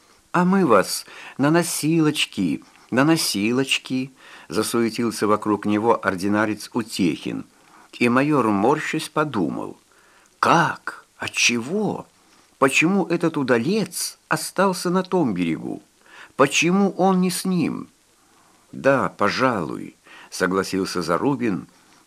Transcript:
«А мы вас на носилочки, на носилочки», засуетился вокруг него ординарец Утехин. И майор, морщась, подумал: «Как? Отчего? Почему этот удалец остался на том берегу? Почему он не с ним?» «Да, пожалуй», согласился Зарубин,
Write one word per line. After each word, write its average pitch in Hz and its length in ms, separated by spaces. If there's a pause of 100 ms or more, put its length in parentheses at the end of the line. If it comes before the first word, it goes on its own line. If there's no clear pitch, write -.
(340)
«А 170 100
мы 185 220
вас 101 400 (320)
на 139 140
носилочки, 151 1120 (280)
на 127 140
носилочки», 131 1040 (380)
засуетился 113 800
вокруг 104 380
него 107 400
ординарец 104 680
Утехин. 82 720 (480)
И 120 160
майор, 131 400
морщась, 135 580
подумал: 78 680 (640)
«Как? - 680 (120)
Отчего? 123 880 (540)
Почему 160 460
этот 170 320
удалец 135 800 (100)
остался 180 600
на 185 140
том 175 300
берегу? 80 480 (540)
Почему 175 560
он 185 300
не 180 100
с - 140
ним?» 147 420 (840)
«Да, 120 340
пожалуй», 92 880 (340)
согласился 92 720
Зарубин, 95 680 (400)